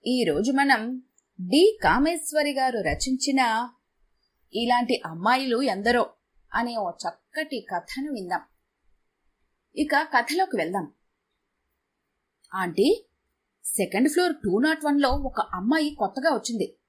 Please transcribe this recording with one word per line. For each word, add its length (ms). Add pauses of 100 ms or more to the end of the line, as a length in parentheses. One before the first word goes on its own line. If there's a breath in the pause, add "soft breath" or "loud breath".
ఈరోజు 440
మనం 520 (380)
డి 420
కామేశ్వరి 680
గారు 260
రచించిన 920 (840)
ఇలాంటి 520
అమ్మాయిలు 560
ఎందరో 480 (440)
అనే 240
ఓ 140
చక్కటి 760
కథను 440
విందాం. 280 (1300)
ఇక 200
కథలోకి 640
వెళ్దాం. 340 (1600)
"ఆంటీ, 520 (580)
సెకండ్ 460
ఫ్లోర్ 240 (100)
టూ 160
నాట్ 260
వన్ 160
లో 80
ఒక 320
అమ్మాయి 540
కొత్తగా 380
వచ్చింది 440 (120)